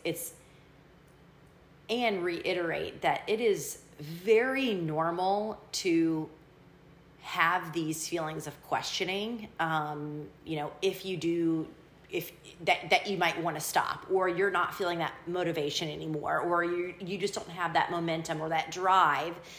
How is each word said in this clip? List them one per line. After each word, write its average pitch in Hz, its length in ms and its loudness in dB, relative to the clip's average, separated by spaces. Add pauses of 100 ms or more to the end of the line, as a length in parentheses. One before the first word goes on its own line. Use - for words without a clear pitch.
it's, - 300 -4 (1500)
and 220 340 0
reiterate 170 800 -2
that 151 240 2
it 214 140 0
is 196 380 0 (220)
very 220 760 2
normal 180 840 0 (120)
to 165 560 2 (960)
have 170 500 2
these 156 360 -2
feelings 156 380 -4
of - 180 -10
questioning, 202 840 -4 (120)
um, 151 680 -2 (180)
you 160 120 -4
know, 147 160 -4 (100)
if 185 220 0
you 190 120 -4
do 165 500 0 (460)
if - 180 -4 (340)
that, 175 260 2
that 196 180 4
you 196 80 0
might 170 260 2
wanna 160 160 -2
stop, - 540 0
or 185 160 4
you're 185 220 2
not 175 240 2
feeling 175 240 0
that 151 160 -2 (120)
motivation 165 640 -2
anymore, 156 520 -2
or 170 220 2
you, 175 380 -2
you 185 180 -4
just 196 160 -2
don't - 140 -8
have 170 240 -4
that 165 180 4
momentum 165 500 -2
or 160 100 -4
that 160 200 -2
drive 175 640 4 (240)